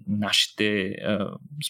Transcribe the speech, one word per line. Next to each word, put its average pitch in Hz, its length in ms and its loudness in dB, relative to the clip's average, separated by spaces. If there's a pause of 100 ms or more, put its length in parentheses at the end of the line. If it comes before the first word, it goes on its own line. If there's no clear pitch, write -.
нашите, 104 880 2 (100)
а, 104 120 2 (460)
в - 80 -4